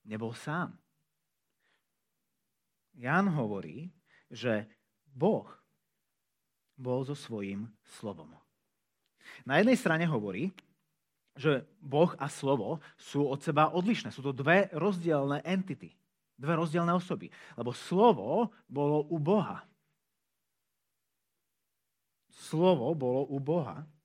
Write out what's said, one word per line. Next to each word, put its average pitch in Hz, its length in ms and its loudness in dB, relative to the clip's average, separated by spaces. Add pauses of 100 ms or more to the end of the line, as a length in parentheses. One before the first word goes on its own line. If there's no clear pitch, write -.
nebol 110 320 -8
sám. 160 400 -6 (2250)
Ján 160 320 2
hovorí, 107 640 -4 (400)
že 110 320 -2 (400)
Boh 135 400 0 (1300)
bol 127 320 -4
so 113 80 -8
svojím 104 560 -8 (320)
slovom. 80 320 -12 (1120)
Na 143 160 6
jednej 240 160 6
strane 165 320 2
hovorí, 107 400 -2 (880)
že 135 240 2 (160)
Boh 151 400 2
a 139 80 -4
slovo 135 560 -2 (160)
sú 147 320 -2
od 139 160 -4
seba 156 240 4
odlišné. 180 400 0
Sú 131 160 -12
to 139 80 -2
dve 170 400 4
rozdielne 156 720 0
entity, 185 480 -4 (400)
dve 151 240 -2
rozdielne 170 400 2
osoby. 175 320 -4 (240)
Lebo 120 240 -4
slovo 185 720 4 (160)
bolo 147 400 0
u 156 160 -2
Boha. 160 400 0 (2750)
Slovo 160 640 2
bolo 131 320 0
u 139 80 -6
Boha. 139 480 -4 (200)